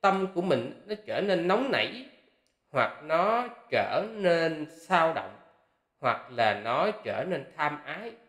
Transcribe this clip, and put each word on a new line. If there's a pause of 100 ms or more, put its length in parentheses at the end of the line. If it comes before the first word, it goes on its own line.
tâm
của
mình
nó (120)
trở
nên
nóng
nảy, (640)
hoặc
nó (220)
trở
nên
xao
động, (640)
hoặc
là
nó
trở
nên (120)
tham
ái (160)